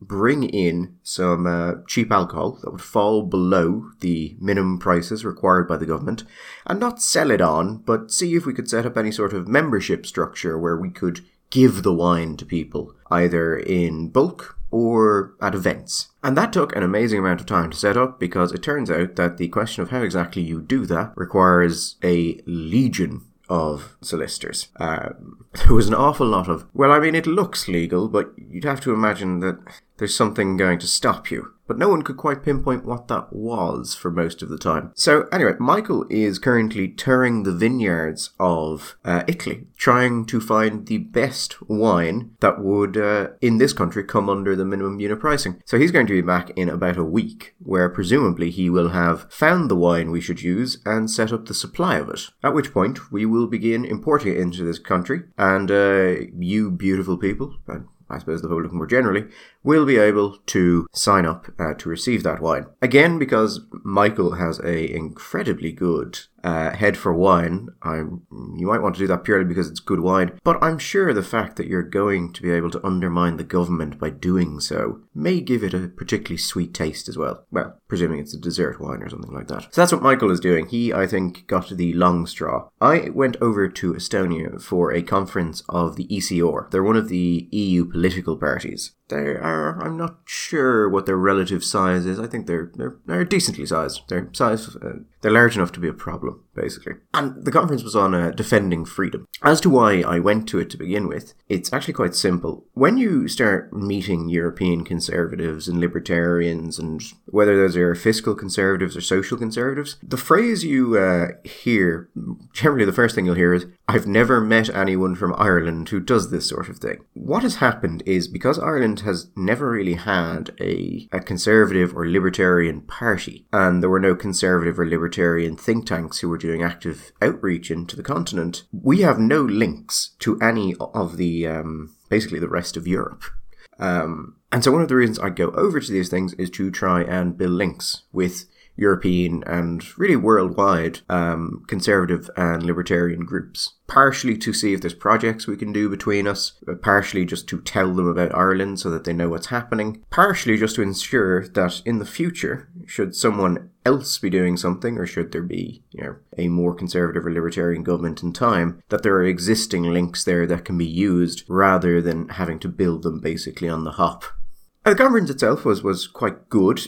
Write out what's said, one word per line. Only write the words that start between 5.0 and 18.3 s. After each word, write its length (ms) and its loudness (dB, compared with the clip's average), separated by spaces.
required 440 2
by 100 -2
the 80 -6
government, 380 -4
and 140 -4
not 240 -4
sell 260 2
it 100 4
on, 460 2
but 240 0
see 240 -2
if 140 0
we 60 -4
could 140 -8
set 200 0
up 100 -6
any 140 0
sort 200 -2
of 160 -6
membership 600 0
structure 500 -4
where 180 -2
we 140 -6
could 340 -4
give 320 6
the 100 4
wine 420 2
to 120 -14
people, 480 -6
either 440 2
in 540 0
bulk 440 0
or 680 2
at 160 -2
events. 540 -4
And 140 0
that 160 2
took 240 0
an 80 0
amazing 360 2
amount 200 2
of 60 -14
time 240 0
to 80 -10
set 180 2
up, 240 0
because 320 0